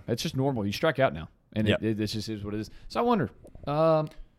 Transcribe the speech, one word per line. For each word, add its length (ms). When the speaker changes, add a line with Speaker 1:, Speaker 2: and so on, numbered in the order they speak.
Speaker 1:
it's 160
just 140
normal. 300
You 60
strike 260
out 160
now, 140
and 120
Speaker 2:
Yep. 160
Speaker 1:
it, 60
it, 120
it's 120
just 160
is 160
what 100
it 60
is. 100
So 120
I 20
wonder. 280
Um, 420